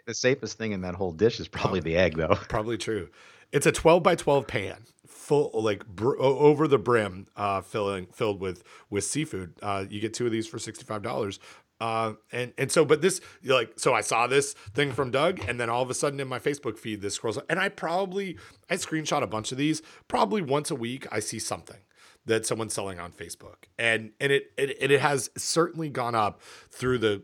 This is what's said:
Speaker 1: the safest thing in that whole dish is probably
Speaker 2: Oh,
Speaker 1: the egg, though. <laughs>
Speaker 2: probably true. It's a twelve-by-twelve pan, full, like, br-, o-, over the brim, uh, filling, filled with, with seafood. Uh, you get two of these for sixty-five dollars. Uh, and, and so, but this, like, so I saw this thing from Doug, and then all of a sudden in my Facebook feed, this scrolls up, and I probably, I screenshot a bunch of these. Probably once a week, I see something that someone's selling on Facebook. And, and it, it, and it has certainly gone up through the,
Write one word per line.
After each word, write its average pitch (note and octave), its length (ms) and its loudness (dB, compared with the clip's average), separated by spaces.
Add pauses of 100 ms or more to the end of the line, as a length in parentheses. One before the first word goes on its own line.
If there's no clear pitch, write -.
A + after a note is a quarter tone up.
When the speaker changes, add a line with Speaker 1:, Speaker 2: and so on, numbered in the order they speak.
Speaker 1:
the A#2 80 -8
safest B2+ 440 0
thing A2 140 -4
in F#2+ 100 -4
that F2+ 140 -6
whole F#2 160 -2
dish G2+ 280 4
is E2+ 100 -8
probably - 300 0
Speaker 2:
Oh, E2 40 -2
Speaker 1:
the D#2+ 140 0
egg, F2 200 4
though. D#2+ 180 2
<laughs> - 120 -4
Speaker 2:
probably A2 300 -4
true. G2+ 320 -6 (420)
It's C#3+ 140 2
a D#3 80 6
twelve-by-twelve D#3+ 760 4
pan, G2+ 380 -6 (200)
full, - 500 0
like, G#2+ 300 0
br-, G#2+ 320 0
o-, C3 220 2
over D3+ 300 6
the C3+ 100 6
brim, G2 560 0
uh, G2+ 240 0
filling, G2 460 -2
filled G#2 340 -2
with, F#2 240 -6 (260)
with G2+ 140 -2
seafood. F#2+ 580 -6
Uh, G2 280 -2
you G#2 100 -8
get G#2+ 140 -4
two B2 120 -4
of A#2 60 -2
these A2 160 -2
for A#2 120 -12
sixty-five G#2+ 420 -10
dollars. A2 380 -4 (420)
Uh, A2+ 320 -2 (180)
and, B2 280 -6
and C3 120 -2
so, D#3+ 140 6
but C#3+ 160 4
this, F#3 180 2 (240)
like, B2+ 320 2
so C#3 180 2
I A2 80 4
saw A#2 260 2
this C#3 260 2 (200)
thing C#3+ 200 0
from C3 180 -2
Doug, D#3+ 380 2
and A#2+ 100 -4
then A#2+ 100 -2
all A#2+ 120 2
of B2+ 80 -2
a B2+ 60 -4
sudden C#3 260 -2
in C3 80 -6
my B2+ 100 -4
Facebook C#3+ 380 -4
feed, G#2+ 240 -6
this G2 140 -4
scrolls G#2+ 240 -4
up, - 100 -8
and E3+ 100 0
I F#3+ 100 0
probably, F#3+ 680 -4 (320)
I F3+ 60 -2
screenshot D#3 480 -2
a G#2+ 40 -2
bunch A2 240 -6
of B2+ 60 -8
these. D3+ 240 0 (260)
Probably A3 360 0
once C#3+ 280 0
a D3 40 -4
week, A#2+ 360 -6
I G#2+ 80 -2
see A2 200 -6
something - 400 -10 (480)
that A2 180 2
someone's A2 300 -4
selling G2 240 -6
on F2 120 -10
Facebook. F2 520 -18 (160)
And, A2+ 400 0
and C#3 120 2
it, C#3 280 0
it, C3+ 200 -2
and C#3 120 2
it C#3 100 6
has C#3+ 340 0
certainly E3 540 -2
gone A#2+ 240 -4
up G#2 260 0 (300)
through B2+ 300 -2
the, G#2 240 0